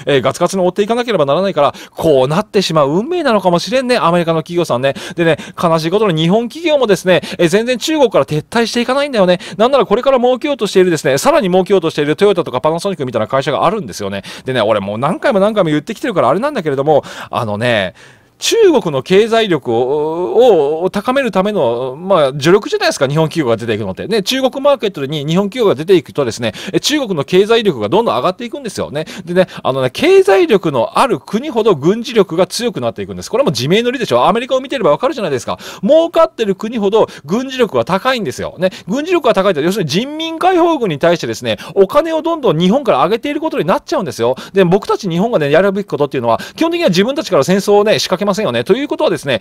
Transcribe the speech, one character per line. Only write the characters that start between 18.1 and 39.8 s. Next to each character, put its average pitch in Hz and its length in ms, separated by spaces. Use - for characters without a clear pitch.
中 427 140
国 165 100
の 131 120
経 208 260
済 226 180
力 135 240
を、 156 1120
を、 - 20
を - 60
高 226 240
め 277 80
る 233 100
た 185 120
め 214 100
の、 127 420
ま 175 300
あ、 131 80
助 151 180
力 214 160
じ 415 80
ゃ 403 40
な 370 80
い - 20
で - 20
す - 80
か、 135 80
日 143 80
本 160 140
企 170 100
業 131 100
が 113 60
出 110 100
て 110 80
い 104 40
く 107 80
の 95 60
っ 90 40
て。 90 120
ね、 208 140
中 262 200
国 262 200
マ 285 120
ー 269 60
ケ 220 80
ッ 190 40
ト 143 140
に 143 200
日 160 120
本 202 120
企 240 140
業 - 20
が 156 100
出 151 100
て 190 100
い 156 80
く - 80
と 143 140
で 113 80
す - 80
ね、 113 100
え、 165 80
中 302 180
国 202 160
の 139 80
経 196 240
済 233 160
力 156 160
が 104 80
ど 190 160
ん - 20
ど 165 60
ん 107 60
上 123 40
が 160 100
っ 185 40
て 240 80
い 233 60
く 285 100
ん 277 40
で 220 60
す - 120
よ 80 100
ね。 156 140
で 175 100
ね、 180 140
あ 123 80
の 131 100
ね、 127 100
経 381 320
済 381 240
力 175 260
の 127 260
あ 262 80
る 170 140
国 262 300
ほ 220 120
ど 220 100
軍 170 280
事 226 140
力 180 200
が 180 100
強 226 280
く 247 80
な 117 100
っ - 20
て - 80
い 92 60
く 98 60
ん - 20
で 90 80
す。 - 80
こ 214 60
れ 277 60
は - 20
も 196 60
う - 20
自 123 160
明 208 120
の 240 100
理 277 60
で 226 80
し 143 60
ょ。 123 160
ア 185 60
メ 233 80
リ 262 80
カ 262 80
を - 20
見 269 80
て 277 100
れ 226 60
ば 151 80
わ 147 60
か 254 100
る 311 60
じ 254 80
ゃ - 20
な 165 60
い - 20
で 127 80
す - 60
か。 95 120
儲 320 280
か 220 160
っ - 80
て 226 100
る 196 120
国 220 240
ほ 196 100
ど 208 180
軍 220 240
事 262 100
力 214 200
は 117 80
高 190 280
い 247 60
ん 190 60
で 127 80
す - 80
よ。 78 180
ね、 185 120
軍 277 160
事 370 80
力 330 120
が 220 80
高 190 180
い - 20
と、 139 80
要 170 100
す 214 60
る 180 80